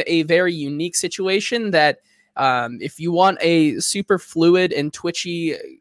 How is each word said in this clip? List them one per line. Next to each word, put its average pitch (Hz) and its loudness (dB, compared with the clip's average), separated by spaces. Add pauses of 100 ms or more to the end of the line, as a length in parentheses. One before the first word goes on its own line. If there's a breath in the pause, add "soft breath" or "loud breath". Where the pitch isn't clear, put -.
a 165 2
very 170 2
unique 151 -6
situation 196 -2
that, 151 4 (380)
um, 120 0
if - -10
you 165 -4
want 180 2
a 160 2
super 196 -2
fluid 175 2
and 143 -4
twitchy 170 -6 (240)